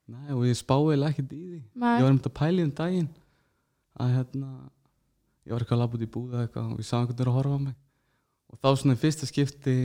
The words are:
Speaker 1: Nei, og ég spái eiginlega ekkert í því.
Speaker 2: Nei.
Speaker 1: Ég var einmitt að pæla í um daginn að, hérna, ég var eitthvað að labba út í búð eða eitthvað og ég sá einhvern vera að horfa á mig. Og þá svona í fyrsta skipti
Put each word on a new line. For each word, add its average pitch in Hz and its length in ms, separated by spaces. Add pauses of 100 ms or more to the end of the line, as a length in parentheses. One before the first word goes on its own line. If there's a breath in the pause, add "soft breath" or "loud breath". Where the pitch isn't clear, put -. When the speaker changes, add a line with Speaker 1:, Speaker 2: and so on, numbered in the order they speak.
(120)
Speaker 1:
Nei, 143 220
og 123 140
ég 120 100
spái 135 220
eiginlega 151 340
ekkert 135 220
í 156 60
því. 175 180 (160)
Speaker 2:
Nei. 240 220
Speaker 1:
Ég 131 80
var 135 60
einmitt 131 180
að - 100
pæla 170 240
í - 20
um 139 100
daginn 170 340 (840)
að, 123 200
hérna, 135 340 (960)
ég - 80
var 117 100
eitthvað 120 140
að 120 60
labba 117 160
út 113 60
í 110 60
búð 123 220
eða 120 140
eitthvað 113 260
og 117 80
ég 104 80
sá 123 80
einhvern 120 240
vera 123 100
að 123 60
horfa 139 180
á 139 120
mig. 135 80 (720)
Og - 100
þá 135 160
svona 135 220
í - 40
fyrsta 151 280
skipti 139 560